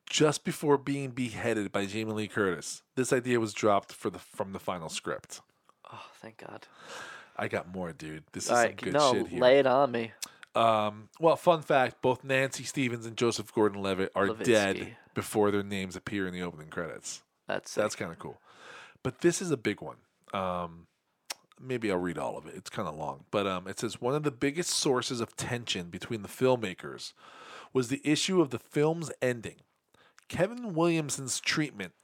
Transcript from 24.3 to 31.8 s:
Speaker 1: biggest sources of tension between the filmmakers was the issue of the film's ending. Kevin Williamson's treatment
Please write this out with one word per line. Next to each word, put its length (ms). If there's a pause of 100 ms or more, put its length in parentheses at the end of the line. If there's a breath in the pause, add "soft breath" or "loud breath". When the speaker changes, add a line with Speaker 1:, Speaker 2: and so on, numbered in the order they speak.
Speaker 1:
biggest 400
sources 500
of 160
tension 540
between 320
the 60
filmmakers 840 (600 loud breath)
was 160
the 160
issue 360
of 100
the 100
film's 500 (100)
ending. 360 (720 soft breath)
Kevin 440
Williamson's 680
treatment 640